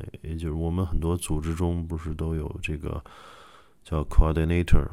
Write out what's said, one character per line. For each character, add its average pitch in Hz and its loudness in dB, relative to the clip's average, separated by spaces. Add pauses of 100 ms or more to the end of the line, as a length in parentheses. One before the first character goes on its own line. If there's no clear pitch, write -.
(200)
也 80 -8
就 82 -6
是 78 -2
我 82 -2
们 92 0
很 80 0
多 85 0
组 78 -2
织 80 -4
中 87 -2
不 82 -6
是 80 -6
都 80 -4
有 78 -4
这 78 -6
个 73 -8 (800)
叫 76 -2
coordinator 80 4